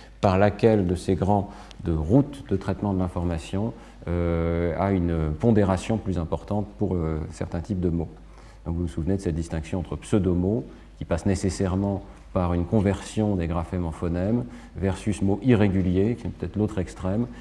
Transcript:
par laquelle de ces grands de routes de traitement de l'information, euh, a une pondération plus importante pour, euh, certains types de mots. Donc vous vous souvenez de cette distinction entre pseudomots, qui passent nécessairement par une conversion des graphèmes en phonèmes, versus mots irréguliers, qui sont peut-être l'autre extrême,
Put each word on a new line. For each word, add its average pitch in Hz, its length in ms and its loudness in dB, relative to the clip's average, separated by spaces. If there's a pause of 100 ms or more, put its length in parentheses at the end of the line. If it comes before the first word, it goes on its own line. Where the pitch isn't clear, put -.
(220)
par 95 160 6
laquelle 104 480 4
de 90 80 2
ces 92 200 0
grands 98 360 2 (340)
de 85 80 0
routes 90 560 2
de 98 80 0
traitement 98 380 -2
de 92 40 0
l'information, 90 760 -2 (320)
euh, 85 720 0
a 98 140 2
une 85 460 2
pondération 104 600 4
plus 90 200 -2
importante 85 480 -4 (120)
pour, 92 160 0
euh, 80 240 -2 (120)
certains 87 300 -6
types 92 200 -4
de 87 100 2
mots. 82 180 -2 (560)
Donc 82 120 -4
vous 87 60 -2
vous 85 60 -2
souvenez 85 280 -2
de 95 40 -2
cette 82 160 -2
distinction 82 440 -6
entre 85 160 -6
pseudomots, 92 680 2 (320)
qui - 80 -8
passent 87 220 -2
nécessairement 98 760 0 (320)
par 90 180 2
une 87 140 0
conversion 101 720 2
des 85 100 0
graphèmes 87 400 -2
en 80 40 -4
phonèmes, 90 540 -2 (320)
versus 95 460 -2
mots 98 200 2
irréguliers, 98 720 4
qui - 100 -10
sont 90 40 -4
peut-être 90 280 -6
l'autre 104 220 0
extrême, 95 480 -2 (140)